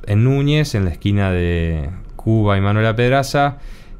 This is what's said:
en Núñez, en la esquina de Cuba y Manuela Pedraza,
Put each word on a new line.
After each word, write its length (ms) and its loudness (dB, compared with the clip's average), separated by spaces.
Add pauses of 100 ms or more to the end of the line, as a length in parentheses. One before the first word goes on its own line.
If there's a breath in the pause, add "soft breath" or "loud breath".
en 180 2
Núñez, 520 2
en 100 2
la 60 0
esquina 400 0
de 580 0 (260)
Cuba 420 2
y 40 2
Manuela 340 2
Pedraza, 640 0 (420 loud breath)